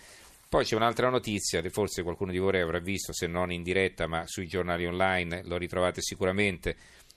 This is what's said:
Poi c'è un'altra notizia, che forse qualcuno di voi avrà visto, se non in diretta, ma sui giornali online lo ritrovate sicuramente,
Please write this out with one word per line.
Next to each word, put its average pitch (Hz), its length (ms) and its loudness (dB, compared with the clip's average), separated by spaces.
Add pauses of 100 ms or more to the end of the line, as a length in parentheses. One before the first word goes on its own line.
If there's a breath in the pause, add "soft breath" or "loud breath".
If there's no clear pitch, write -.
(480 loud breath)
Poi 147 160 2
c'è - 100 0
un'altra 117 340 4
notizia, 107 540 0
che 87 80 -4
forse 98 320 0
qualcuno 87 300 -4
di 90 60 0
voi 95 220 2
avrà 85 200 0
visto, 90 320 -6
se 87 160 -2
non 90 240 0
in 87 100 -4
diretta, 90 460 0
ma 82 180 -2
sui 92 220 -6
giornali 87 380 0
online 90 580 2
lo 87 120 -4
ritrovate 90 460 0
sicuramente, 92 720 0 (400 loud breath)